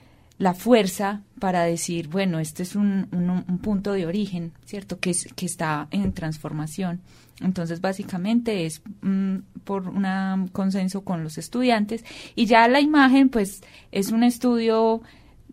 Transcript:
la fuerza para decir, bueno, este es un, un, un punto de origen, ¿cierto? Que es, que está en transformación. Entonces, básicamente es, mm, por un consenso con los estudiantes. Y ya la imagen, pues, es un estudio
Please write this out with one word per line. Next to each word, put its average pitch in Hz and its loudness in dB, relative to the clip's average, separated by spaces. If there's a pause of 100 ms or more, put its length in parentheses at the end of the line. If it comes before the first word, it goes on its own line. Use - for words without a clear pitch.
(400)
la 185 2
fuerza 208 2 (180)
para 180 0
decir, 170 -4
bueno, 180 -2
este 156 -6
es 180 -8
un, 202 0
un, 180 0
un 180 -2
punto 202 -4
de 190 -2
origen, 180 -4 (140)
¿cierto? 196 -12
Que 180 -2
es, - -6
que 185 -6
está 156 -4
en 196 -2
transformación. 160 -6 (400)
Entonces, 170 -4
básicamente 196 -2
es, 160 -8 (200)
mm, 190 0 (260)
por 196 -6
un 190 -2
consenso 190 -2
con 165 -4
los 156 -10
estudiantes. 226 0 (320)
Y 240 2
ya 226 8
la 262 6
imagen, 277 8
pues, 202 -2 (320)
es 196 -2
un 226 4
estudio 226 2 (520)